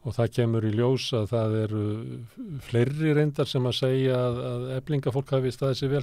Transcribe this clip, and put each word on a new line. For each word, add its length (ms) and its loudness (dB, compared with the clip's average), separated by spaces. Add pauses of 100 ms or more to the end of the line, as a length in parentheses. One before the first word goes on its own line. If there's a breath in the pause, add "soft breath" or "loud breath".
Og 140 -6
það 160 2
kemur 320 2
í 80 0
ljós 400 2
að 160 0
það 260 0 (100)
eru 160 -2 (840)
fleiri 480 2
reyndar 340 2
sem 160 0
að 120 0
segja 420 2
að, 240 0
að 220 -6 (180)
Eflingafólk 480 -2
hafi 240 0
staðið 240 -2
sig 140 -2
vel, 120 2